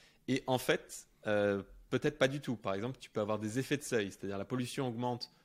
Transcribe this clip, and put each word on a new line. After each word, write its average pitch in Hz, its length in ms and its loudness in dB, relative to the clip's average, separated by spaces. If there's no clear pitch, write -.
Et 131 200 2
en 127 100 4
fait, - 500 0
euh, 104 340 4
peut-être 143 260 0
pas 131 100 6
du 143 140 -4
tout. 123 140 -2
Par 98 180 -2
exemple, 117 260 -4
tu - 120 -18
peux 110 100 0
avoir 104 160 2
des 107 220 -2
effets 135 180 0
de - 60 -10
seuil, 104 280 0
c'est-à-dire 98 280 -6
la 95 60 -6
pollution 127 420 -2
augmente, 120 440 -4